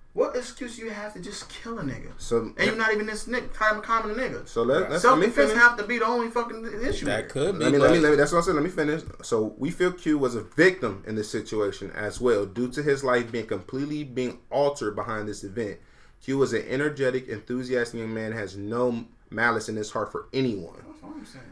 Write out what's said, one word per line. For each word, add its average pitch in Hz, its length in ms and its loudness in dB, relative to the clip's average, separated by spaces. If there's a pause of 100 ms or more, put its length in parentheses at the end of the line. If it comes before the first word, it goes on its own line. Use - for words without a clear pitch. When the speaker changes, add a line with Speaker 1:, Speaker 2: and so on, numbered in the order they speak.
(120)
Speaker 1:
What 269 240 0
excuse 247 420 -8
you 226 120 -10
have 208 240 -10
to 185 60 -14
just 196 300 -12
kill 233 280 -10
a 180 40 -6
nigga? 131 260 -6 (100)
Speaker 2:
So 113 380 0
Speaker 1:
And 190 100 4
you're 220 100 2
not 220 160 2
even 214 140 0
this 208 200 -6
ni-, 233 140 -2 (140)
kind 214 240 2
of 208 40 -8
common 220 320 0
nigga. 226 340 -6
Speaker 2:
So 117 160 0
let, 143 180 4
Speaker 3:
Right. - 80 -4
Speaker 2:
let's, 170 140 0
let 254 120 8
me - 80 4
Speaker 1:
Self-defense 240 280 4
Speaker 2:
finish. 233 120 6
Speaker 1:
have 240 140 8
to 208 60 -4
be 233 140 -2
the 226 80 2
only 233 220 0
fucking 226 360 -4 (180)
issue 285 240 -2
Speaker 3:
That 104 140 0
Speaker 1:
here. - 80 -8
Speaker 3:
could 175 300 0
be, - 60 0
Speaker 2:
Let - 80 6
me, 143 60 6
let 147 120 8
me, 170 80 8
Speaker 3:
but 160 40 6
Speaker 2:
let 151 100 6
me, 143 40 8
that's 143 160 4
what 170 60 4
I 170 40 4
said. 175 120 2
Let 147 100 2
me 185 60 -2
finish. 156 320 -2 (200)
So 107 360 0
we 143 120 -2
feel 180 220 2
Q 156 260 0
was 127 160 2
a 110 80 -2
victim 131 640 2
in 110 100 -4
this 107 140 -4
situation 104 640 -2
as 107 260 -6
well, 113 260 4
due 117 260 -4
to 147 100 -4
his 139 220 2
life 120 280 2
being 113 140 -4
completely 143 580 -6
being 123 360 -4 (100)
altered 127 440 0
behind 107 320 -4
this 104 160 -8
event. 101 360 -6 (440)
Q 135 140 -2
was 123 180 2
an 107 140 0
energetic, 131 600 0
enthusiastic 120 720 -4
young 113 120 -6
man, 110 200 -4
has 101 260 -8
no 117 460 -2 (260)
malice 113 380 0
in 110 80 -6
his 107 140 -6
heart 107 220 -4
for - 200 -8
anyone. 110 540 -2
Speaker 1:
That's - 160 -20
what - 140 -16
I'm - 100 -14
saying. - 240 -20